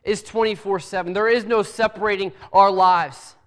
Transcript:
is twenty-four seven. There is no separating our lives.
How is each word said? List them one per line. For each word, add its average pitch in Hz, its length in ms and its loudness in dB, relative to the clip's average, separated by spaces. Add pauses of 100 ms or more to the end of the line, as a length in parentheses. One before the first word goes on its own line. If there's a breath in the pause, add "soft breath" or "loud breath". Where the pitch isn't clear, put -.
is 202 200 -4
twenty-four 202 580 -2
seven. 180 320 -6
There 208 160 0
is 233 160 2
no 220 180 0
separating 202 680 -4 (220 loud breath)
our 196 160 6
lives. 180 640 0 (100)